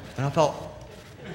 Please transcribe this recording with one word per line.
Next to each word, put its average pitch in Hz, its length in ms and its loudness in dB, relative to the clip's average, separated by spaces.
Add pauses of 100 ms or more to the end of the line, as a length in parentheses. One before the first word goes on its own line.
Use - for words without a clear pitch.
(180)
And 135 60 2
I 143 60 2
thought, 147 240 6 (800)